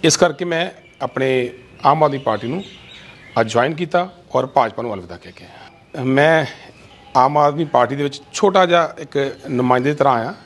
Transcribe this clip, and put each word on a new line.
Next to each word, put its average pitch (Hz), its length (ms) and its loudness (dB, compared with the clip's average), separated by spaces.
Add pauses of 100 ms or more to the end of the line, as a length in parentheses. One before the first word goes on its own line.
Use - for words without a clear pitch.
ਇਸ 160 140 2
ਕਰਕੇ 175 280 2
ਮੈਂ 170 240 -4 (320)
ਆਪਣੇ 131 500 -2 (340)
ਆਮ 151 180 4
ਆਦਮੀ 139 160 0
ਪਾਰਟੀ 113 280 -4
ਨੂੰ 170 160 -6 (760)
ਅੱਜ 113 120 0
ਜੁਆਇਨ 135 220 0
ਕੀਤਾ 175 340 -2 (280)
ਔਰ 127 100 0
ਭਾਜਪਾ 117 380 -2
ਨੂੰ 117 100 -8
ਅਲਵਿਦਾ 87 240 -14
ਕਹਿ 87 140 -20
ਕੇ - 140 -20
ਆਇਆ। - 580 -16
ਮੈਂ 147 420 2 (680)
ਆਮ 135 220 4
ਆਦਮੀ 147 280 2
ਪਾਰਟੀ 123 300 0
ਦੇ 143 80 -4
ਵਿੱਚ 143 180 -6 (120)
ਛੋਟਾ 190 320 2
ਜਿਹਾ 170 340 0
ਇੱਕ 147 180 -6 (320)
ਨੁਮਾਇੰਦੇ 127 400 2
ਦੀ 147 80 -2
ਤਰ੍ਹਾਂ 139 180 2
ਆਇਆ 117 180 -4 (120)